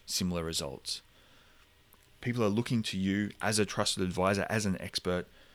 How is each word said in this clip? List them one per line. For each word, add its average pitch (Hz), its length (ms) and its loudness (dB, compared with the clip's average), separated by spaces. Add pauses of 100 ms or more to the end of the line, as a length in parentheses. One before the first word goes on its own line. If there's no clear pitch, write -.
similar 87 380 -2
results. 80 580 -6 (1200)
People 123 220 0
are 104 60 6
looking 113 340 2
to - 160 -2
you 98 320 2 (100)
as 104 160 0
a 107 80 4
trusted 101 380 0
advisor, 92 440 2
as 104 200 0
an 95 120 0
expert, 90 480 -4 (280)